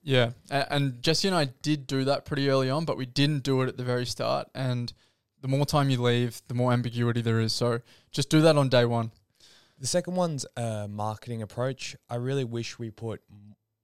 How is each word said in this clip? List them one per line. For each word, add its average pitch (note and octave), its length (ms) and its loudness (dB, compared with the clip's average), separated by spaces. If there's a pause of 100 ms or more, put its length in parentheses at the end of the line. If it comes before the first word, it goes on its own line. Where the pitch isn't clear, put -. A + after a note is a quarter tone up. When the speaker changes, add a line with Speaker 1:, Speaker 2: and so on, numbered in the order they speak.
Speaker 1:
Yeah. B2+ 280 2 (200)
A-, C#3 220 -2
and C3+ 300 -2
Jesse D#3+ 240 0
and F#3+ 100 2
I D3+ 100 2 (160)
did D3 260 -2
do C3+ 160 -2
that C3+ 200 0
pretty C#3 240 -2
early C3 220 2
on, D#3 140 0
but D3 120 -4
we B2+ 100 -6
didn't C#3+ 360 2
do C3 200 2
it C3 60 0
at C3+ 80 -8
the B2+ 60 -8
very B2 240 -2
start. B2+ 480 -2
And B2 380 -4 (480)
the C3 80 -6
more C#3 180 2
time C#3 240 2
you B2 100 2
leave, A#2+ 460 2
the B2 80 -8
more B2 180 2
ambiguity A#2+ 480 0
there A2+ 200 2
is. A2+ 120 0
So A#2+ 280 0 (320)
just - 180 -2
do D#3 120 6
that D#3+ 140 8
on C#3 120 4
day B2 160 6
one. A#2 260 0 (720)
Speaker 2:
The B2+ 80 -6
second F3+ 260 -2
one's E3 320 -2 (100)
a A2 320 -4
marketing G#2+ 540 -6
approach. B2+ 540 -6 (120)
I A#2+ 80 -6
really C3 280 -4
wish A#2 340 -8
we A#2 120 -10
put A2 380 -10
m-, G#2 280 -20 (280)